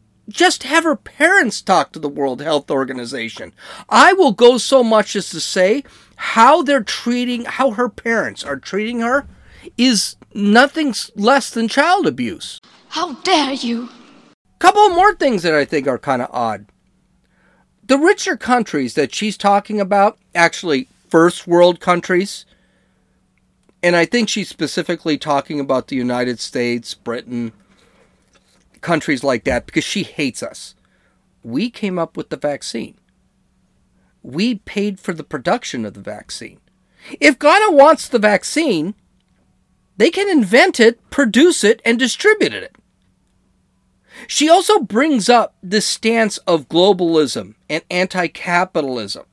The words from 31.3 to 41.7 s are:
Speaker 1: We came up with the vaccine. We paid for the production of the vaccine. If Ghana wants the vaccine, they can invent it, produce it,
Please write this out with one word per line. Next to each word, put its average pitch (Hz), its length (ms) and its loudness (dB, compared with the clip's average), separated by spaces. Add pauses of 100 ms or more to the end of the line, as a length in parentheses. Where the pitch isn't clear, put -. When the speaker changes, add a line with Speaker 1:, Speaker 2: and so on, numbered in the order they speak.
Speaker 1:
We 139 260 -6
came 185 300 -6
up 165 160 -8
with 151 140 -12
the 147 80 -8
vaccine. - 580 -8 (1300)
We 196 340 -4
paid 202 460 -6
for 185 120 -8
the 156 120 -14
production 143 600 -6
of 104 80 -12
the 101 80 -20
vaccine. - 600 -16 (580)
If 294 180 4
Ghana 370 360 4
wants 285 340 6
the 240 120 -2
vaccine, 208 760 0 (1040)
they 226 120 2
can 392 200 -2
invent 285 500 2
it, 233 300 2
produce 277 560 2
it, 208 180 2